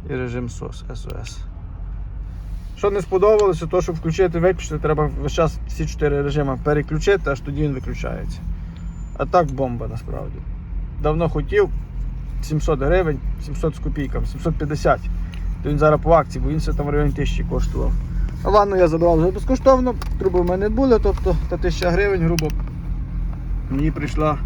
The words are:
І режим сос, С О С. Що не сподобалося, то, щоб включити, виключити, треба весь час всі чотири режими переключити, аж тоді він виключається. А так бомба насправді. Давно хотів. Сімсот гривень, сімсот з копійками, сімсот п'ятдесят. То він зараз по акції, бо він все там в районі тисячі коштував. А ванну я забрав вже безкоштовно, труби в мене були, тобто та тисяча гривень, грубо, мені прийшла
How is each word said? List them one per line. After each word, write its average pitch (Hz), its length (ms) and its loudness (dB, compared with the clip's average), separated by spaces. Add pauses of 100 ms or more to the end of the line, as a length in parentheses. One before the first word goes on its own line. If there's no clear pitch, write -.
(100)
І 131 40 -4
режим 123 340 -4
сос, - 420 -10
С - 160 -10
О - 180 -8
С. - 140 -12 (1400)
Що 202 140 0
не 196 120 -2
сподобалося, 190 640 4
то, 180 160 2
щоб 170 140 -2
включити, 170 420 0
виключити, 165 400 0
треба 151 280 2
весь 143 260 -2
час 160 340 2
всі 156 200 -4
чотири 147 360 0
режими 139 420 0
переключити, 151 680 2
аж 135 100 -2
тоді 143 220 -4
він 147 100 2
виключається. - 680 -4 (760)
А 135 80 0
так 170 240 4
бомба 123 380 -2
насправді. - 500 -8 (640)
Давно 160 260 2
хотів. 392 420 2 (720)
Сімсот 151 380 0
гривень, 156 400 2 (220)
сімсот 151 340 -2
з - 20 -12
копійками, 127 480 -2
сімсот - 300 -2
п'ятдесят. 147 440 2 (600)
То - 60 -2
він 147 100 0
зараз 151 220 6
по 160 120 4
акції, 143 320 2
бо 135 60 2
він 156 80 0
все 156 140 0
там 147 140 -2
в 143 40 -2
районі 147 220 2
тисячі - 320 0
коштував. - 480 0 (520)
А 180 60 2
ванну 202 260 6
я 180 120 6
забрав 165 300 4
вже 170 120 4
безкоштовно, 254 640 4 (240)
труби 180 220 2
в 180 40 2
мене 185 240 0
були, 233 300 4
тобто 185 380 2 (120)
та 180 80 -2
тисяча 175 340 0
гривень, 190 320 2
грубо, 160 260 2 (1200)
мені 143 200 2
прийшла 147 560 0